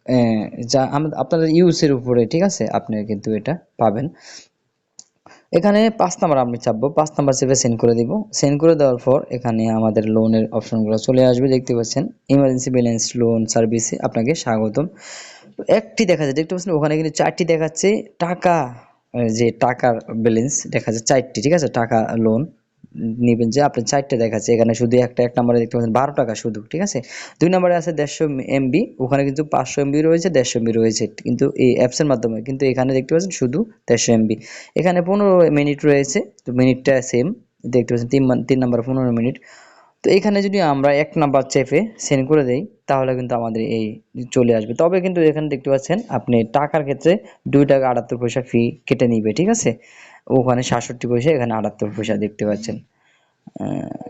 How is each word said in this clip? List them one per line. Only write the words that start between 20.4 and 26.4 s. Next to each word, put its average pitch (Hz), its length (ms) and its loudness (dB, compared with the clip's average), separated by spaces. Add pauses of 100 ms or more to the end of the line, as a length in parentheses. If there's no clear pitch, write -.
দেখা 117 260 -4
যায় 113 120 -6
চারটি, 127 380 -2
ঠিক 139 100 2
আছে? 156 160 2
টাকা 113 480 -2
লোন 113 300 0 (720)
নিবেন 120 320 2
যে 127 120 0
আপনি 135 220 0
চারটে 139 320 -2
দেখাচ্ছে, 110 380 0
এখানে 113 200 4
শুধু 120 220 2
একটা, 123 260 2
এক 120 160 0
নম্বরে 120 220 2
দেখতে 117 160 -4
পাচ্ছেন 117 160 0
বারো 135 200 0
টাকা 117 220 -2
শুধু, 107 260 -8 (100)